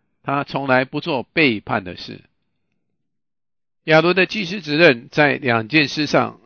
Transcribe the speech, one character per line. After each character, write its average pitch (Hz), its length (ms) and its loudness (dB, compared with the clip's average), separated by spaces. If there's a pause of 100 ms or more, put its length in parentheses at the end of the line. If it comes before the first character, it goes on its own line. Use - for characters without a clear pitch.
(220)
他 139 220 -6
从 139 220 -8
来 127 180 2
不 147 160 -8
做 143 220 -4
背 127 380 0
叛 113 240 -6
的 90 120 -12
事。 - 260 -16 (1600)
亚 156 180 4
伦 180 120 2
的 180 120 2
祭 208 180 -8
司 185 160 -8
职 147 160 -4
任 139 340 4
在 143 260 2
两 117 320 -2
件 147 200 2
事 151 180 -4
上 127 400 -2